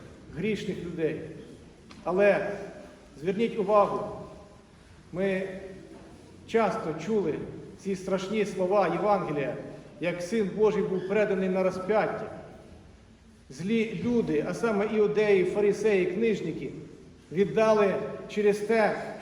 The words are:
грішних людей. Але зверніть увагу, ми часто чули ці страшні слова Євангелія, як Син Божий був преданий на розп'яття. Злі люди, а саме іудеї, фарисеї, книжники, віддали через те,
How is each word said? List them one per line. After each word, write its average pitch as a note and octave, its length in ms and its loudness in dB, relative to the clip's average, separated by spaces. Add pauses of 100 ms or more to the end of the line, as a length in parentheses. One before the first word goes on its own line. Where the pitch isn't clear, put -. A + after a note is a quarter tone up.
(380)
грішних F#3+ 480 -2
людей. D#3+ 360 -4 (840)
Але F#3 440 4 (760)
зверніть G3 380 0
увагу, G3+ 400 4 (1120)
ми F#3+ 320 0 (1040)
часто F#3 480 2 (100)
чули F#3+ 280 0 (460)
ці F#3+ 160 -4
страшні F#3+ 500 -2
слова F#3 420 2
Євангелія, E3+ 680 0 (460)
як F3 200 -2
Син G3+ 360 0
Божий G#3 260 4
був F3+ 260 -2
преданий G3 400 2
на F#3 140 2
розп'яття. F#3 680 0 (1160)
Злі G#3 560 -2
люди, G3 440 2
а F#3 40 -2
саме G#3+ 420 0
іудеї, G3+ 480 4
фарисеї, G3+ 600 2
книжники, F3 640 -2 (600)
віддали G3+ 640 4 (340)
через G#3 280 2
те, A3 440 2 (200)